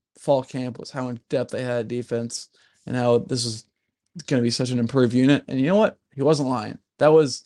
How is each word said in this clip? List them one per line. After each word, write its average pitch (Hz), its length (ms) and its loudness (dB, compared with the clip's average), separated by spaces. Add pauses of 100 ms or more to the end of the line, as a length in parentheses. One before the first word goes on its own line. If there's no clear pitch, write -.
(180)
fall 139 260 0
camp 127 360 -8
was - 120 -14
how 127 180 -6
in 117 100 -8 (100)
depth 123 220 -4
they 127 120 -6
had 120 240 -4
defense 120 640 -6 (360)
and 123 100 -6
how 120 240 4
this 120 260 -4
was 110 200 -10 (640)
gonna 131 140 2
be 117 100 0
such 127 200 -4
an 123 80 -2
improved 120 340 2
unit. 135 340 4
And 131 120 -4
you 131 80 2
know 185 80 2
what? 214 240 2 (160)
He 139 80 -6
wasn't 143 260 2
lying. 110 300 -6 (200)
That 147 100 6
was 156 360 4